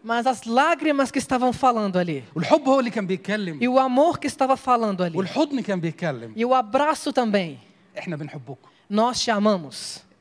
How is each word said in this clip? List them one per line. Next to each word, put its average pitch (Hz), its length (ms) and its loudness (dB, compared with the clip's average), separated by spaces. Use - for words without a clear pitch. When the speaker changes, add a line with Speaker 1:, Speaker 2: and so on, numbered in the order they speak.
Speaker 1:
Mas 233 220 0
as 247 200 0
lágrimas 277 640 2
que - 80 -4
estavam 254 340 0
falando 220 440 2
ali. 165 260 -2
Speaker 2:
والحب 269 340 2
هو 269 120 6
اللي 240 100 0
كان 202 160 -4
بيتكلم. 185 540 -4
Speaker 1:
E 240 80 2
o 254 100 4
amor 262 400 4
que - 100 -6
estava 262 280 0
falando 220 460 0
ali. 170 140 -2
Speaker 2:
والحضن 254 440 -2
كان 185 200 -2
بيتكلم. 139 560 -6
Speaker 1:
E 226 80 0
o 254 100 2
abraço 269 580 0
também. 196 460 0
Speaker 2:
إحنا 165 180 -8
بنحبكم. 143 520 -12
Speaker 1:
Nós 233 280 2
te 240 100 -2
amamos. 202 720 -2